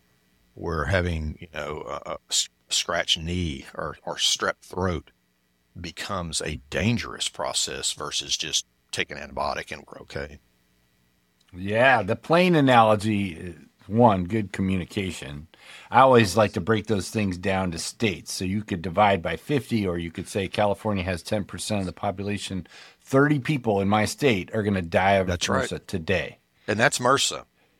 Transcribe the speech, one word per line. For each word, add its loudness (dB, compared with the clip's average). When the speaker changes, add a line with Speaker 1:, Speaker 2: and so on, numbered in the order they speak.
Speaker 1:
we're -4
having, 0
you -16
know, -8
uh, -10
uh, -8
s-, -2
scratch 0
knee -4
or, -8
or -6
strep 0
throat -4
becomes -6
a -6
dangerous -2
process -4
versus -6
just -4
take -4
an -12
antibiotic -6
and -12
we're -20
okay. -12
Speaker 2:
Yeah, 4
the -2
plane 4
analogy, 4
uh, -12
one, 4
good -2
communication. -4
I 6
always 8
like 4
to -2
break 0
those -2
things -2
down -2
to -6
states. -4
So -6
you -2
could -6
divide 2
by -4
fifty, -2
or -2
you -6
could -10
say -4
California 0
has -4
ten -4
percent -6
of -4
the -6
population. -6
Thirty 4
people 0
in 2
my 4
state 2
are 0
gonna 2
die 2
of 4
Speaker 1:
That's -2
right. 0
Speaker 2:
marsa -4
today. -4
Speaker 1:
And -2
that's 2
marsa. 0